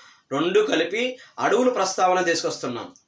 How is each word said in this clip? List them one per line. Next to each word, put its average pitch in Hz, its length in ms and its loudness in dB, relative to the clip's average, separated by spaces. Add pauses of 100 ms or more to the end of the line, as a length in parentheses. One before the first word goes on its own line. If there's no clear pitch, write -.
(320)
రెండు 175 280 0
కలిపి 208 580 -2 (220)
అడవుల 214 300 2
ప్రస్తావన 185 520 2
తీసుకొస్తున్నాం. 156 720 -4 (140)